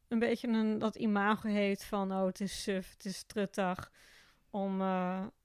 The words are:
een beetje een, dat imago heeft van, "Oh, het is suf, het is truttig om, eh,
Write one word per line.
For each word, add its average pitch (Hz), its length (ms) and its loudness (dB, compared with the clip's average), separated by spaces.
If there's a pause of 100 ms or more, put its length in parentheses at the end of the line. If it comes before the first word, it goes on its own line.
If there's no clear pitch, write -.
een 233 100 0
beetje 233 300 2
een, 220 300 2
dat 220 180 0
imago 208 520 2
heeft 202 360 2
van, 196 280 -2
"Oh, 190 140 2
het 185 140 -2
is 196 220 -4
suf, 190 300 -2
het - 120 -20
is 190 180 -6
truttig 190 720 -2 (580)
om, 196 300 -2
eh, 185 460 0 (180)